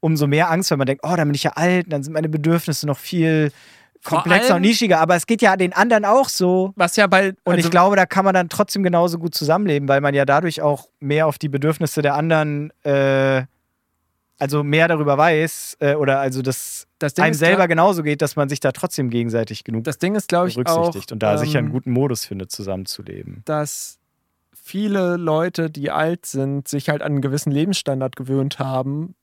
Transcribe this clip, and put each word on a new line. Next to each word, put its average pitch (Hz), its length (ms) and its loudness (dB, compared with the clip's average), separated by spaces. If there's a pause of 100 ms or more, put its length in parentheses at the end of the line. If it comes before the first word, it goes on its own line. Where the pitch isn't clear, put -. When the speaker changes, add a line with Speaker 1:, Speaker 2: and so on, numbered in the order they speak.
Speaker 1:
umso 156 280 2
mehr 160 220 2
Angst, 175 200 0
wenn 151 80 0
man 135 80 0
denkt, 135 180 -4
oh, 165 120 -2
dann 160 120 0
bin 143 60 0
ich - 80 -6
ja 156 140 -2
alt, 175 360 0
dann 143 120 -4
sind 156 80 -12
meine 156 160 -2
Bedürfnisse 156 580 -2
noch 143 120 -2
viel 160 520 0 (500)
Speaker 2:
Vor - 220 -2
Speaker 1:
komplexer 190 320 4
Speaker 2:
allem 175 80 0
Speaker 1:
und 196 60 4
nischiger. 208 320 2
Aber 165 160 4
es 170 100 -2
geht 226 160 0
ja 196 140 6
den 185 160 0
anderen 214 320 4
auch 240 240 4
so. 185 480 2
Speaker 2:
Was 175 200 0
ja 202 120 4
bei, 190 220 4
Speaker 1:
Und 185 240 -2
Speaker 2:
also 170 120 2
Speaker 1:
ich 170 40 0
glaube, 180 260 4
da 185 100 2
kann 190 180 0
man 190 100 2
dann 180 140 2
trotzdem 202 360 -2
genauso 175 340 2
gut 165 160 -6
zusammenleben, 151 540 0
weil 139 120 4
man 143 140 0
ja 139 100 2
dadurch 156 380 0
auch 147 240 0 (140)
mehr 147 260 0
auf 147 120 -2
die 156 100 -4
Bedürfnisse 147 540 -2
der 143 120 2
anderen, 151 560 0 (140)
äh, 135 580 2 (960)
also 143 240 -2
mehr 151 240 2
darüber 151 320 2
weiß, 160 640 0
äh, 143 160 2
oder 135 240 2
also 135 220 -4
das - 440 -8 (140)
Speaker 2:
Das 147 140 -4
Ding 175 100 4
Speaker 1:
einem 160 80 4
Speaker 2:
ist, 151 80 -2
Speaker 1:
selber 170 160 4
Speaker 2:
glaub 185 140 4
Speaker 1:
genauso 170 340 2
geht, 147 180 -2
dass 147 140 -2
man 143 120 0
sich 143 120 -6
da 143 100 0
trotzdem 127 400 -4
gegenseitig 117 540 -4
genug 113 180 -6
Speaker 2:
Das 143 160 -6
Ding 185 160 -2
ist, 208 140 -4
glaub 180 180 0
ich, 180 80 -6
Speaker 1:
berücksichtigt 165 560 -2
Speaker 2:
auch, - 40 -10
Speaker 1:
und 107 100 -6
da 104 140 2
sicher 151 200 0
einen 113 100 -2
Speaker 2:
ähm, 110 40 -8
Speaker 1:
guten 127 180 -4
Modus 127 340 -2
findet, 95 280 -12
zusammenzuleben. 95 920 -10
Speaker 2:
dass 151 520 -8 (540)
viele 190 640 -2
Leute, 165 540 -2
die 143 200 -8
alt 165 340 -2
sind, 139 440 -4
sich 143 200 -4
halt 147 140 -2
an 151 100 -4
einen 143 80 0
gewissen 139 300 -2
Lebensstandard 139 640 -2
gewöhnt 135 460 -4
haben. 135 640 -6